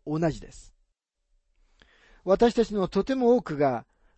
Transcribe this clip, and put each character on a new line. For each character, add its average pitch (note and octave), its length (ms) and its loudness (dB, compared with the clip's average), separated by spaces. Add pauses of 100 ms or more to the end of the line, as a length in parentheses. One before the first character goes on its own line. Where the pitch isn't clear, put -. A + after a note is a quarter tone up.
同 D3+ 120 -4 (120)
じ A2 100 -8
で - 100 -20
す。 - 240 -20 (1500)
私 G3+ 300 4
た A#3 100 2
ち G#3 80 -8
の F#3+ 160 -2
と G3 160 -2
て C4+ 100 -4
も B3 220 4
多 G#3+ 60 -2
く D3+ 160 -8
が B2+ 260 0 (340)